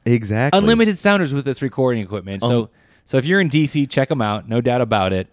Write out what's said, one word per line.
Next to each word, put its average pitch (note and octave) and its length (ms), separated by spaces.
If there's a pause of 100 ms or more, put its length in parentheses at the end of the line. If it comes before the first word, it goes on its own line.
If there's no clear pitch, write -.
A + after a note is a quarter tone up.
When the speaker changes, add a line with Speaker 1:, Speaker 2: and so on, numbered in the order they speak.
Speaker 1:
Exactly. A#2+ 520
Speaker 2:
Unlimited G#3+ 400
sounders F#3 360
with C#3 100
this C3 160
recording B2+ 420
equipment. G2 380
So, A#2 220
Speaker 1:
Um, A2 60 (360)
Speaker 2:
so - 140
if B2 60
you're F#3 160
in F3+ 60
D D3+ 200
C, C#3 200
check C3+ 240
'em C#3+ 100
out. G#2+ 280
No A2+ 120
doubt B2 200
about G#2+ 320
it. F#2 200